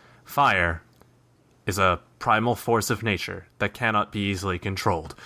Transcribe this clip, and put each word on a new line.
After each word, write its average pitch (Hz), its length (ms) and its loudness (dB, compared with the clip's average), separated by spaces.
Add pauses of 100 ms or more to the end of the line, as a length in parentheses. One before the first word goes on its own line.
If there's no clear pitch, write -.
(260)
Fire 92 560 2 (840)
is 98 120 -2
a 92 220 4 (200)
primal 113 360 2
force 117 340 0
of 110 140 0
nature 92 440 -4 (120)
that 101 140 -2
cannot 110 380 0
be 104 80 -6
easily 98 400 -2
controlled." 92 560 -2 (100)